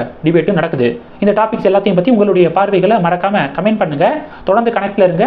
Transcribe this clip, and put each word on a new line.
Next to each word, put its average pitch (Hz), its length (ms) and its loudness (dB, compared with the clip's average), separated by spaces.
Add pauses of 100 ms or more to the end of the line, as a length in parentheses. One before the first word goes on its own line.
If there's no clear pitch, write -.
(240)
டிபேட்டும் 160 360 2
நடக்குது. 135 300 0 (320)
இந்த 202 200 2
டாபிக்ஸ் 220 300 0
எல்லாத்தையும் 196 280 2
பத்தி 240 160 2
உங்களுடைய 185 320 2 (100)
பார்வைகளை 202 480 2
மறக்காம 180 400 0 (120)
கமெண்ட் 208 260 0
பண்ணுங்க. 156 240 0 (400)
தொடர்ந்து 220 300 0
கனெக்ட்ல 190 320 0
இருங்க. 170 160 0